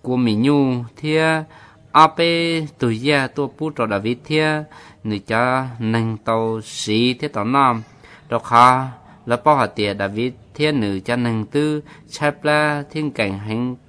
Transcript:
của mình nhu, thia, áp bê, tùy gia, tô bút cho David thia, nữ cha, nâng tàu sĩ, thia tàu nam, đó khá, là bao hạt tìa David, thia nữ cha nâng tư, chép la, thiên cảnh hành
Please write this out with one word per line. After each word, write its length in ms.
của 140
mình 260
nhu, 420
thia, 460
áp 260
bê, 500
tùy 200
gia, 280
tô 320
bút 180
cho 100
David 380
thia, 380
nữ 140
cha, 400
nâng 380
tàu 440
sĩ, 520
thia 140
tàu 180
nam, 380
đó 100
khá, 480
là 180
bao 120
hạt 120
tìa 260
David, 400
thia 180
nữ 340
cha 100
nâng 300
tư, 380
chép 340
la, 460
thiên 220
cảnh 280
hành 360